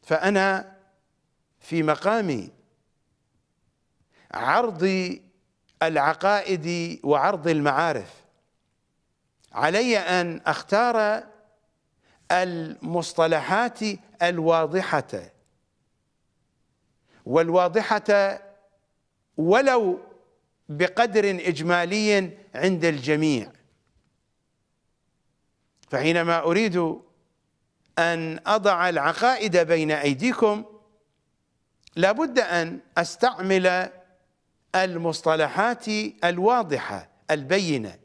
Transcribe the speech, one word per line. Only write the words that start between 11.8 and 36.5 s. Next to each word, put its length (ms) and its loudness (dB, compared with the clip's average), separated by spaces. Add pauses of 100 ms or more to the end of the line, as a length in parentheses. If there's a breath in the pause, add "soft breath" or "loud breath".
المصطلحات 1500 -2 (440)
الواضحة، 1080 0 (1900 soft breath)
والواضحة 1120 2 (1000)
ولو 640 2 (680)
بقدر 600 0
إجمالي 1080 0 (160)
عند 300 0
الجميع. 680 0 (2500)
فحينما 480 0
أريد 380 0 (1200)
أن 480 -2
أضع 420 2
العقائد 680 0
بين 340 2
أيديكم، 720 0 (1300)
لا 160 4
بد 260 -2
أن 420 -2 (180)
أستعمل 920 0 (840)
المصطلحات 1120 -2 (360)
الواضحة 840 -2 (220)